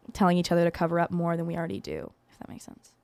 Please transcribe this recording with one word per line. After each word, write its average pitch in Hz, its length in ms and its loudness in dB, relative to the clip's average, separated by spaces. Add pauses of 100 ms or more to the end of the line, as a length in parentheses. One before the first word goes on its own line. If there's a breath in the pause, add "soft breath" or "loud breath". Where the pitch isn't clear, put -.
(120)
telling 180 260 4
each 175 140 2
other 170 140 4
to 170 60 2
cover 170 280 0
up 165 100 2
more 170 260 -2
than 170 120 -4
we 170 100 -6
already 180 220 -6
do, - 320 -10 (180)
if - 80 -20
that - 120 -16
makes - 140 -16
sense. - 280 -20 (120)